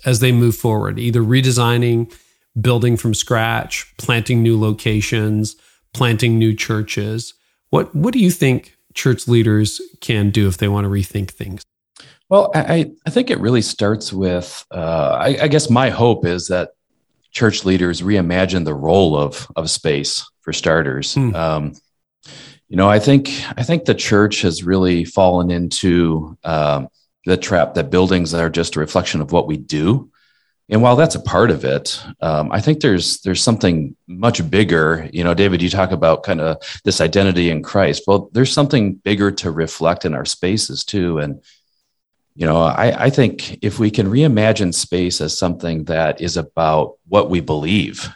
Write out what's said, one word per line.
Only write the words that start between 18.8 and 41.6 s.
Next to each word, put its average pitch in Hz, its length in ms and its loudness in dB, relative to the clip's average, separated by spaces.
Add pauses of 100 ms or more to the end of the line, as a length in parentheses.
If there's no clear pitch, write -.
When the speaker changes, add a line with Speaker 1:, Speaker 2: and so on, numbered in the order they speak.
Speaker 2:
of, 73 380 -2
of 80 160 -4
space, - 580 -4 (120)
for 82 120 -10
starters. 76 600 -2
Speaker 1:
Hmm. 131 220 0
Speaker 2:
Um, 78 380 -4 (920)
you 92 120 -4
know, 95 100 6
I 107 100 6
think, 139 320 4 (280)
I 127 40 -4
think 170 220 -2
the 123 100 2
church 104 460 2
has 87 240 -2
really 90 400 2
fallen 90 460 2
into, 85 920 0
um, 73 440 -2 (380)
the 92 100 2
trap - 380 0
that - 160 -2
buildings 90 420 2
are 85 160 -2
just 82 260 -4
a 78 60 -2
reflection 82 400 -2
of 73 120 -8
what 85 140 2
we 78 120 -4
do. 80 520 -2 (600)
And 107 100 4
while 123 160 6
that's 156 180 4
a - 60 -6
part 101 300 2
of 71 160 -2
it, - 360 -4 (200)
um, 76 280 -2
I 107 120 -2
think 151 180 0
there's, 101 400 0
there's 92 220 -2
something 87 520 0 (140)
much 110 420 -2
bigger. 80 640 2
You 85 100 -4
know, 87 120 2
David, 92 260 2
you 87 80 0
talk 92 240 0
about 80 320 0
kinda 80 340 -2 (260)
this 95 180 0
identity 87 480 2
in 78 120 -4
Christ. 80 440 0
Well, 98 260 0
there's 131 200 2
something 135 420 2
bigger 101 360 0
to 95 200 -6
reflect 82 560 -2
in 80 80 -2
our 65 100 -6
spaces 92 600 -4
too. 87 340 -2
And, 73 260 -6 (920)